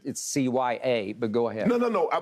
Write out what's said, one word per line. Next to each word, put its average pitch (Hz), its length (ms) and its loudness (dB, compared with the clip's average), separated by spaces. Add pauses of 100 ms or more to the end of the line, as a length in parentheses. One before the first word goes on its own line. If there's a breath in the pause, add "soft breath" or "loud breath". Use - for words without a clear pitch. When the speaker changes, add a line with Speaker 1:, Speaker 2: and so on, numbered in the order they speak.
Speaker 1:
it's - 160 -8
C 135 260 0
Y 123 360 0
A, 113 300 0
but 113 180 -2
go 117 180 2
ahead. 107 180 0
Speaker 2:
No, 240 100 4
no, 240 120 2
no. 180 220 0
I, 165 100 0